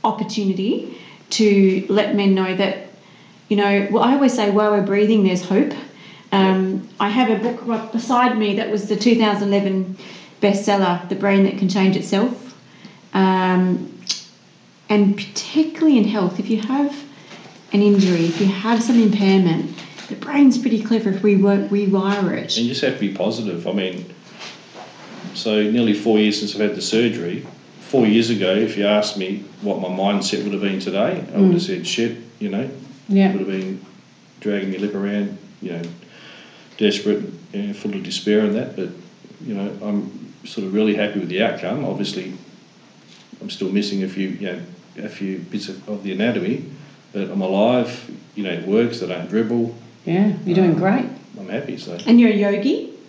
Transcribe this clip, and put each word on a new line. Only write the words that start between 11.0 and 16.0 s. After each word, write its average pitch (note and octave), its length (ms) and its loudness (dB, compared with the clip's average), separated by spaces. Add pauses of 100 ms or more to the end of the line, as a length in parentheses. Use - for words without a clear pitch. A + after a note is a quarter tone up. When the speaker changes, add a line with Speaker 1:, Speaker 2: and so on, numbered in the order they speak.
Speaker 1:
The - 60 -4
Brain G3 300 4
That - 140 0
Can F#3+ 100 2
Change F#3+ 280 4
Itself. - 580 -2 (580)
Um, F#3 760 2 (1000)
and G3+ 280 4
particularly - 840 0
in G3+ 60 4